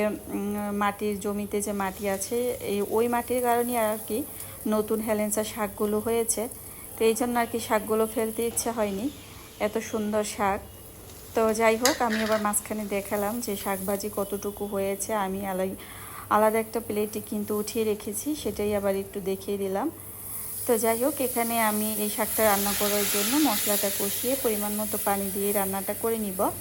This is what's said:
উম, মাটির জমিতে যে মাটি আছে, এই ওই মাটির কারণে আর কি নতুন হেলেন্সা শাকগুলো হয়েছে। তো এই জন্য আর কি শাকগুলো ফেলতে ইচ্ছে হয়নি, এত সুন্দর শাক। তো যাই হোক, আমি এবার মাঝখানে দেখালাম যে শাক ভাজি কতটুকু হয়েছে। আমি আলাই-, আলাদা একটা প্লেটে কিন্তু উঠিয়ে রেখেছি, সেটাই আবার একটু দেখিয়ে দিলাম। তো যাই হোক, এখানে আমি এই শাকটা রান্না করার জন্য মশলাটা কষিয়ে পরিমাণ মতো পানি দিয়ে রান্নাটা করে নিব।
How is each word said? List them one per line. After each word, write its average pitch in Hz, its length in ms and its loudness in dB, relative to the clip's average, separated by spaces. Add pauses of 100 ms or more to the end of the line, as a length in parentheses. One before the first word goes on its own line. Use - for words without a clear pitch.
(340)
উম, 202 220 -2 (260)
মাটির 208 380 0
জমিতে 208 420 -2
যে 208 120 -2
মাটি 196 360 -4
আছে, 196 280 -2 (240)
এই 202 180 -2 (100)
ওই 226 180 4
মাটির 240 400 0
কারণে 240 300 2
আর 214 300 2
কি 220 100 -2 (500)
নতুন 214 400 2
হেলেন্সা 214 360 0
শাকগুলো 214 560 -2
হয়েছে। 226 440 0 (500)
তো 226 120 2
এই 226 100 6
জন্য 240 240 0
আর 233 120 2
কি 233 80 0
শাকগুলো 220 540 2
ফেলতে 220 340 -2
ইচ্ছে 233 240 -2
হয়নি, 208 340 0 (540)
এত 208 180 0
সুন্দর 214 460 0
শাক। 208 360 0 (760)
তো 233 60 4 (120)
যাই 226 240 6
হোক, 220 240 6
আমি 220 240 2
এবার 214 220 2
মাঝখানে 214 380 -2
দেখালাম 202 480 -2 (120)
যে 202 80 -2 (100)
শাক 196 240 0
ভাজি 202 280 -2
কতটুকু 202 500 -4
হয়েছে। 196 480 -2
আমি 196 320 0
আলাই-, 190 340 -2 (500)
আলাদা 214 300 6
একটা 220 280 -2
প্লেটে 214 320 0 (120)
কিন্তু 208 200 -2 (100)
উঠিয়ে 220 300 0
রেখেছি, 208 440 -4
সেটাই 208 400 -2
আবার 196 200 2
একটু 196 240 -4 (100)
দেখিয়ে 196 280 -2
দিলাম। 196 300 0 (760)
তো 254 120 2
যাই 226 260 2
হোক, 302 120 2 (120)
এখানে 233 340 0
আমি 214 260 2 (160)
এই 208 60 2
শাকটা 220 360 0
রান্না 202 340 4
করার 208 340 2
জন্য 208 180 2 (160)
মশলাটা 208 420 2 (100)
কষিয়ে 208 340 0 (100)
পরিমাণ 208 320 0
মতো 214 200 -2 (100)
পানি 202 300 2
দিয়ে 202 180 0
রান্নাটা 196 480 0
করে 226 160 0
নিব। 196 220 -2 (220)